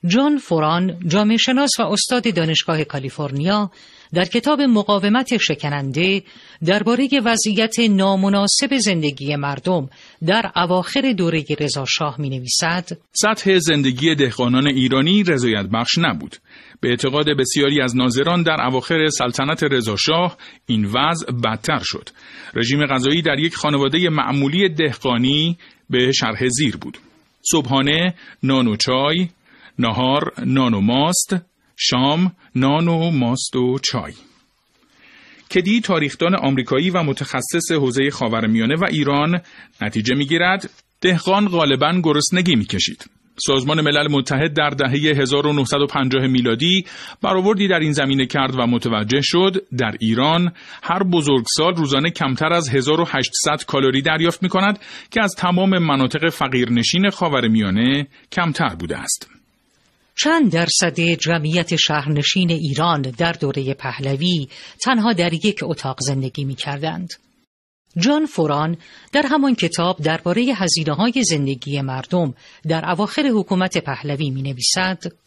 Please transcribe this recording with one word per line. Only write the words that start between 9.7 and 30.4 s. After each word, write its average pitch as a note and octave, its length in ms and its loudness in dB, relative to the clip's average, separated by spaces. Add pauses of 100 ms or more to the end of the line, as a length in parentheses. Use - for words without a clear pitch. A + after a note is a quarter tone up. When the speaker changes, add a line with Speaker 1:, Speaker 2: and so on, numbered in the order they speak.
Speaker 1:
در G#3 300 2
اواخر F3+ 560 0
دورهٔ E3 320 0 (160)
رضا C#3+ 240 -4
شاه C#3 360 -4
می‌نویسد: C#3+ 680 -4 (240)
Speaker 2:
سطح G#3 460 2
زندگی D3 560 2
دهقانان B2+ 520 2
ایرانی C3+ 560 2
رضایت B2 440 0
بخش A2+ 320 0
نبود. D#3+ 380 -2 (440)
به C3 80 -2
اعتقاد C3+ 380 0 (120)
بسیاری C#3 440 2
از B2+ 140 0
ناظران C3+ 460 2
در D#3 240 0
اواخر D#3 420 0
سلطنت C#3 540 -2
رضا B2 340 0
شاه E3+ 400 0 (300)
این G#2+ 180 0
وضع C#3 480 -2 (120)
بدتر A2 380 -2
شد. - 260 -10 (460)
رژیم C3+ 320 0
غذایی C3+ 360 0
در D3+ 160 0
یک D#3+ 160 -2
خانوادهٔ D3 540 0
معمولی D3+ 600 2
دهقانی D3+ 880 0 (320)
به B2+ 220 2
شرح A#2 360 0
زیر B2 280 0
بود: - 220 -14 (440)
صبحانه، D3 720 0 (280)
نان C3 240 2
و G#2+ 100 2
چای، C#3+ 520 0 (500)
نهار B2+ 540 0 (140)